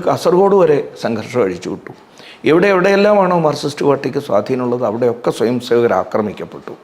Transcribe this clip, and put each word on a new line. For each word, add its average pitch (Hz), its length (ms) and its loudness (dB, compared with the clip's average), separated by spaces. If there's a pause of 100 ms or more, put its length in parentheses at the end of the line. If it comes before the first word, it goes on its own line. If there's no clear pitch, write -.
കാസർഗോഡ് 180 560 2
വരെ 151 260 2 (120)
സംഘർഷം 117 420 -4
അഴിച്ചുവിട്ടു. 90 500 -6 (520)
എവിടെ, 175 240 4
എവിടെയെല്ലാമാണോ 196 680 4
മാർക്സിസ്റ്റ് 147 480 -2
പാർട്ടിക്ക് 139 320 0
സ്വാധീനമുള്ളത് 123 680 -2
അവിടെയൊക്കെ 117 440 -2
സ്വയം 120 300 -2
സേവകർ 117 320 2
ആക്രമിക്കപ്പെട്ടു. 92 920 -4